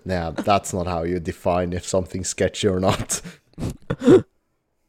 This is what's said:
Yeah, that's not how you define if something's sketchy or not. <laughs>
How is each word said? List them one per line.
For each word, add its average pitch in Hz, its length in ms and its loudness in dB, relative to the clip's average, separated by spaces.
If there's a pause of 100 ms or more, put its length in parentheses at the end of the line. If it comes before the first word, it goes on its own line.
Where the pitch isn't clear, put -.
Yeah, 87 260 -2
that's 101 420 0
not 90 140 -2
how 85 160 -2
you 87 160 -2
define 90 540 -2
if 90 140 -6
something's 92 420 -4
sketchy - 380 0
or 92 120 2
not. - 420 0 (360)
<laughs> - 440 -8 (880)